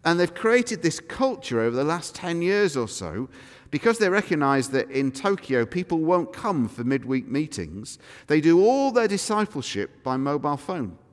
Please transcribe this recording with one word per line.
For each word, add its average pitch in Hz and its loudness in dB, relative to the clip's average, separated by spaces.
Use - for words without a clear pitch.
And 170 2
they've 175 2
created 226 2
this 160 0
culture 220 -2
over 120 0
the 139 0
last 170 -4
ten 170 -4
years 185 2
or 117 -2
so, 95 -8
because 226 0
they 202 4
recognize 143 2
that 131 -2
in 135 0
Tokyo, 135 0
people 175 -2
won't 170 2
come 147 -2
for 120 -8
midweek 131 -2
meetings. 104 -6
They 151 4
do 170 6
all 269 4
their 226 2
discipleship 196 -4
by 131 -2
mobile 143 -2
phone. 135 -6